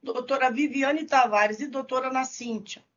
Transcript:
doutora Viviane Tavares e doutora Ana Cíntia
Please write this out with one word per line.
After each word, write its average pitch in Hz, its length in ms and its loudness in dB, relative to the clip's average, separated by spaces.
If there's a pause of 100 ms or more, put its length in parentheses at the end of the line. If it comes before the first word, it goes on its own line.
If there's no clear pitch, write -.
doutora 254 480 0
Viviane 277 540 0
Tavares 214 560 4
e 294 60 -6
doutora 262 420 -4
Ana 262 160 -2
Cíntia 233 600 -10 (120)